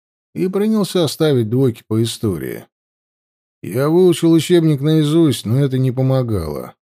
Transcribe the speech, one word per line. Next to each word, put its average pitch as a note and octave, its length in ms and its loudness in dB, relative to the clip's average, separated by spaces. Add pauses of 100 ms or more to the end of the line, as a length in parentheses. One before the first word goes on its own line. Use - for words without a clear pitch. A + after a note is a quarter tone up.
(360)
и F3+ 140 -2
принялся G3 580 0
ставить C3 420 0
двойки B2 380 0
по A2 160 0
истории. D#2+ 600 -6 (1000)
Я B2+ 260 -4
выучил E3 440 4
учебник D#3+ 480 2
наизусть, D#3 640 2
но A#2+ 140 0
это C3 200 0
не C3 120 0
помогало. A2 880 -2